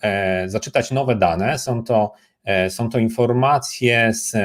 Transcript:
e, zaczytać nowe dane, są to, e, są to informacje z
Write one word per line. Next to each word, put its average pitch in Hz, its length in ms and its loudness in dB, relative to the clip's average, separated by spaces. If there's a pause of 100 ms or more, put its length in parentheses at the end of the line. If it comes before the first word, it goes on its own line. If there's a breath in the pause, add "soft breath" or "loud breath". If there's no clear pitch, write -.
e, 95 460 0
zaczytać 117 420 -4
nowe 131 260 0
dane, 95 420 0
są 117 260 -4
to, 107 280 2 (320 soft breath)
e, 95 260 0
są 117 200 -4
to 123 80 -2
informacje 120 1160 2
z - 180 -8 (120)